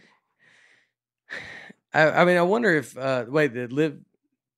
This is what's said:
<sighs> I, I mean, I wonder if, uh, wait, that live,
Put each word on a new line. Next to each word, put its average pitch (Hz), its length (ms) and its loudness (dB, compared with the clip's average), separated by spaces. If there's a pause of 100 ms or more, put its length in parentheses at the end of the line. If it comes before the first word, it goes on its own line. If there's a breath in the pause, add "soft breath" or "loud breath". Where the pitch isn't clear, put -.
<sighs> - 1900 -20
I, 156 160 4
I 170 160 2
mean, 180 120 4
I 170 40 2
wonder 202 340 2
if, 127 220 -6
uh, 127 300 -4
wait, 139 260 0
that 120 180 -8
live, 143 260 -2 (600)